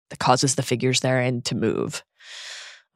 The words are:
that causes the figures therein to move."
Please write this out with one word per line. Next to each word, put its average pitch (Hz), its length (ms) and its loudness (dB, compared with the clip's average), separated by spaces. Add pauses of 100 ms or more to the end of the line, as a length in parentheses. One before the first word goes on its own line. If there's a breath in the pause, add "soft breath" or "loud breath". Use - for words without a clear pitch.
(100)
that - 80 -14
causes 131 380 4
the 135 60 0
figures 127 380 0
therein 127 420 2
to - 120 -4
move." - 500 -2 (920 loud breath)